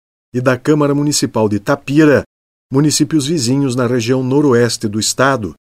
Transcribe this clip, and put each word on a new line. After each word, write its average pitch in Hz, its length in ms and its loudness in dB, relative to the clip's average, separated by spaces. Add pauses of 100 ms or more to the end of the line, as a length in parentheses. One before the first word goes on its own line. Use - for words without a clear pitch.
(340)
e 120 60 -4
da 127 180 0
Câmara 147 380 0
Municipal 135 540 -2
de 101 100 -2
Tapira, 143 640 2 (480)
municípios 147 560 0
vizinhos 139 480 -2
na 127 100 0
região 127 380 -2
noroeste 127 640 0
do 104 100 -6
estado. 113 560 -2 (160)